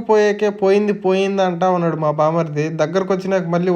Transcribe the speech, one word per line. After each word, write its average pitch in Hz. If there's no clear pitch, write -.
పోయాకే 208
పోయింది 202
పోయింది 196
అంటా 175
ఉన్నాడు 165
మా 151
బామర్ది. 156
దగ్గరకు 185
వచ్చినాక 185
మళ్ళీ 180